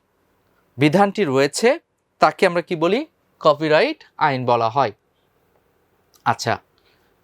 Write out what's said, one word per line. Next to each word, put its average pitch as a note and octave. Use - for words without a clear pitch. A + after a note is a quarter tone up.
বিধানটি F#3+
রয়েছে, C#3+
তাকে E3
আমরা F3
কি F3
বলি? G3
কপিরাইট D#3
আইন C3
বলা A#2
হয়। A#2
আচ্ছা, A2+